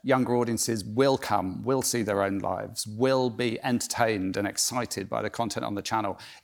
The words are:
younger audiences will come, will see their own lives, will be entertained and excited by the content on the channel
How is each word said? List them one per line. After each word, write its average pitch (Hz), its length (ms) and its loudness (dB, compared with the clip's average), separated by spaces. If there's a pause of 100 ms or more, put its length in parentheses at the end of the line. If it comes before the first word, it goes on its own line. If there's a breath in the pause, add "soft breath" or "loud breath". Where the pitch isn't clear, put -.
younger 123 320 4
audiences 113 480 0
will 131 320 4
come, 92 480 -2
will 131 180 2
see 120 200 0
their 98 200 2
own 98 160 0
lives, 101 480 -4
will 127 440 2
be 117 340 -2
entertained 113 720 0
and 101 100 0
excited 107 640 -2
by 110 140 -2
the 107 80 -4
content 120 340 -4
on 107 100 -4
the 101 80 -4
channel 104 360 -2 (260 loud breath)